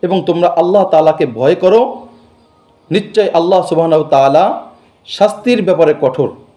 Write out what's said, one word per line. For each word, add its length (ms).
এবং 240
তোমরা 220
আল্লাহ 420
তাআলাকে 360
ভয় 300
করো। 520
নিশ্চয় 420
আল্লাহ 320
সুবহানাহু 360
ওয়া 80
তাআলা 520
শাস্তির 560
ব্যাপারে 400
কঠোর। 300